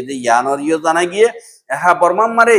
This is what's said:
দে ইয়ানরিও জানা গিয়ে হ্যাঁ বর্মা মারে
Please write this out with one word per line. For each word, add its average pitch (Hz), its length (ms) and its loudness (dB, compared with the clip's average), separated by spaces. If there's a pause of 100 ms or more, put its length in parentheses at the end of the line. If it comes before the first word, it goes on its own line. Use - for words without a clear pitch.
দে 135 120 -10
ইয়ানরিও 135 640 -2
জানা 165 260 0
গিয়ে 202 240 0 (420)
হ্যাঁ 175 280 0
বর্মা 180 300 0
মারে 233 300 4